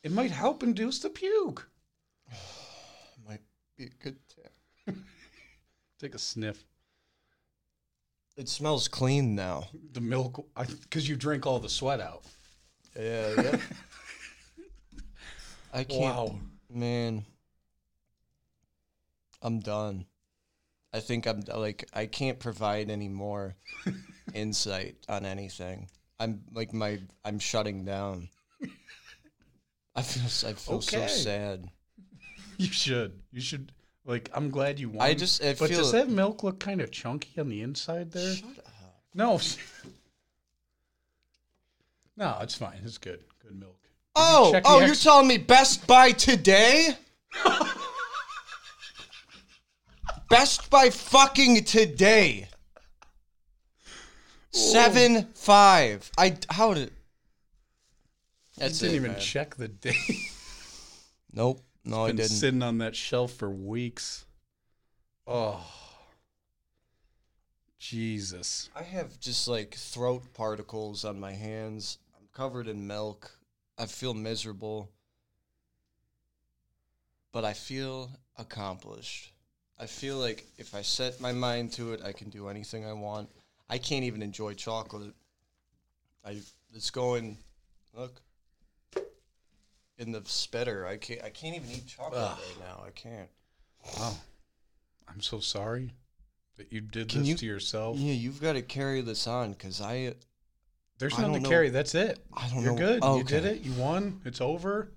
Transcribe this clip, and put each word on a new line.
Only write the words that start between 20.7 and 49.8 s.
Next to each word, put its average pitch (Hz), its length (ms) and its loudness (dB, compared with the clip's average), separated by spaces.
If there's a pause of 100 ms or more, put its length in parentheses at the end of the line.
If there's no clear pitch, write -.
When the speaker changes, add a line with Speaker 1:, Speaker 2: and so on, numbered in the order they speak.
Speaker 2:
I 110 80 -8
think 117 260 -4
I'm, 107 140 -4 (120)
like, 107 400 -8
I 110 140 -6
can't 131 320 -6
provide 107 500 -4
any 104 200 -8
more 98 460 -8 (300)
Speaker 1:
<laughs> - 480 -12
Speaker 2:
insight 104 600 -6 (140)
on 101 160 -6
anything. 95 640 -12 (300)
I'm, 113 220 -6 (120)
like, 113 200 -8
my, 104 260 -4 (240)
I'm 104 160 -8
shutting 104 460 -4
down. 98 440 -8 (1700)
I 127 60 -4
feel 123 240 -4
s-, - 200 -4
I 110 80 -8
feel - 280 -8
so - 160 -4
Speaker 1:
Okay. - 100 -4
Speaker 2:
sad. 101 640 -6 (880)
Speaker 1:
You 185 100 -2
should. 113 520 -4 (120)
You 123 100 -12
should. 135 300 -10 (340)
Like, 120 280 -6
I'm 147 160 -4
glad 143 300 -4
you 123 100 -8
won. 120 180 0
Speaker 2:
I 156 60 4
just, 175 280 0
I 143 120 0
Speaker 1:
But 156 160 0
Speaker 2:
feel 175 100 0
Speaker 1:
does 147 140 2
that 254 160 2
milk 208 340 0
look 190 160 -4
kinda 196 280 -6
chunky - 520 -10
on 143 80 -4
the 107 140 -8
inside 165 500 -8
there? 185 240 -6
Speaker 2:
Shut 226 300 -16
up. - 0 - (480)
Speaker 1:
No. 202 320 2
<laughs> - 40 -2 (2750)
No, 160 240 -2
it's 113 140 -8
fine. 98 280 -10
It's 110 140 -14
good. - 260 -14 (180)
Good 101 160 -20
milk. 95 240 -20
Did - 80 -20
you - 380 4
Speaker 2:
Oh, 269 240 12
Speaker 1:
check 185 140 6
the 269 40 10
Speaker 2:
oh, 285 100 12
you're 285 100 10
Speaker 1:
ex- 294 140 2
Speaker 2:
telling 285 220 12
me 254 120 6
Best 262 500 8
Buy 254 240 12
today? 240 840 8 (480)
<laughs> - 240 4 (2500)